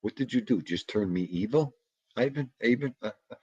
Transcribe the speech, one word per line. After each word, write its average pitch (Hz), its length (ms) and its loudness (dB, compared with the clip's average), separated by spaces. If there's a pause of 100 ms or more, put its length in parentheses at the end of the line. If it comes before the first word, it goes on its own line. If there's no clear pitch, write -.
What 107 160 -2
did 131 160 -2
you 127 80 4
do? 107 220 2
Just - 260 -4
turn 101 240 0
me 90 100 0
evil? 107 520 0 (420)
Ivan? 139 340 0 (120)
Ivan? 123 400 2
Uh, 107 100 -6 (180)
uh 123 120 -14